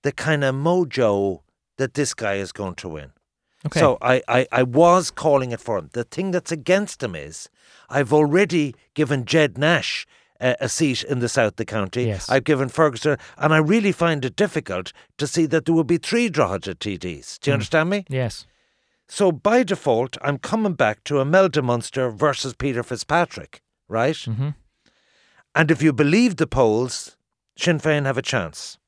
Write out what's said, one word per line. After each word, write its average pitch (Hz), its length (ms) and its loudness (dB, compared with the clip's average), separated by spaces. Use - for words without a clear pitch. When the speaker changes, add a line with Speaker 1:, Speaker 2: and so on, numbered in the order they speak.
Speaker 1:
the 143 80 0
kind 151 320 -2
of 131 120 0
mojo 123 840 0
that 131 160 -4
this 143 200 -2
guy 101 220 -4
is 98 160 -6
going 95 240 -8
to - 140 -12
win. 73 220 -12
Speaker 2:
Okay. 156 140 -4
Speaker 1:
So 143 220 4
I, 127 260 4
I, 123 240 2
I 127 120 2
was 165 480 4
calling 135 400 2
it 113 80 -6
for 110 180 -4
him. 78 160 -8
The 120 100 -4
thing 190 280 -6
that's 175 200 -4
against 175 520 -2
him 95 120 -6
is 76 340 -14
I've 135 240 0
already 151 600 2
given 139 320 0
Jed 147 320 2
Nash 151 480 -2
a, 127 220 0
a 127 80 -4
seat 139 340 -2
in 127 160 -4
the 120 80 -2
south 110 260 2
of - 20 -20
the 110 100 -6
county. 107 400 -4
Speaker 2:
Yes. 101 240 -4
Speaker 1:
I've 131 140 2
given 135 260 0
Ferguson, 143 480 0
and 156 160 2
I 156 40 6
really 196 340 4
find 160 320 0
it 131 120 -6
difficult 98 580 -4
to 147 80 -4
see 160 220 0
that 156 180 0
there 170 80 0
would 160 140 2
be 170 100 2
three 233 320 0
Drogheda 98 460 -2
T 101 220 -6
Ds. 82 420 -12
Do - 100 -4
you 143 40 2
Speaker 2:
Mm. - 20 2
Speaker 1:
understand 156 340 0
me? 196 180 -4
Speaker 2:
Yes. 131 380 -6
Speaker 1:
So 190 240 0
by 220 320 2
default, 135 580 0
I'm 139 160 -2
coming 208 360 -2
back 110 320 0
to 143 140 0
Imelda 156 440 4
Munster 123 480 -2
versus 131 420 -2
Peter 123 300 -4
Fitzpatrick, - 800 -4
right? 120 260 0
Speaker 2:
Mm-hmm. 123 340 -4
Speaker 1:
And 156 160 4
if 147 100 2
you 156 120 4
believe 175 420 4
the 165 120 0
polls, 123 680 0
Sinn 165 220 0
Féin 147 260 0
have 131 120 0
a 127 40 -2
chance. - 560 -6